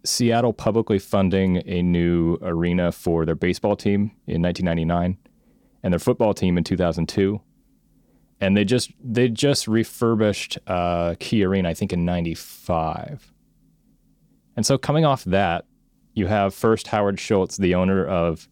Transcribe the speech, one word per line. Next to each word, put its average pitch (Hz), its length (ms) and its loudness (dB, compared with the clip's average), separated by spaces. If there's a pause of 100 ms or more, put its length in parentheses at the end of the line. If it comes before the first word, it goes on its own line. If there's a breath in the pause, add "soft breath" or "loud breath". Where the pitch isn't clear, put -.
Seattle 117 500 2
publicly 110 460 0
funding 95 680 2
a 90 160 -2
new 85 600 2
arena 87 500 0
for 82 340 -2
their 80 100 0
baseball 92 400 -2
team 101 360 0 (160)
in 85 140 -2
nineteen 90 240 -2
ninety-nine 87 520 -2 (680 soft breath)
and 95 80 -2
their 85 80 0
football 113 340 0
team 90 240 0
in 82 60 0
two 92 140 -4
thousand 82 300 0
two. 101 340 0 (960 soft breath)
And 98 160 2
they 104 100 4
just, 120 260 0 (120)
they 120 260 2
just 135 380 0
refurbished, 110 880 0 (100)
uh, 87 520 0
Key 107 240 0
Arena, 92 260 0
I 82 40 -2
think, 98 180 -6
in 87 140 0
ninety-five. 85 1300 -6 (1200)
And 110 100 -2
so 135 120 2
coming 156 280 2
off 135 200 2
that, 90 400 0 (480)
you 98 140 0
have 101 260 2
first 113 340 0
Howard 101 320 0
Schultz, 95 380 0
the 92 180 2
owner 92 300 2
of, 85 460 -2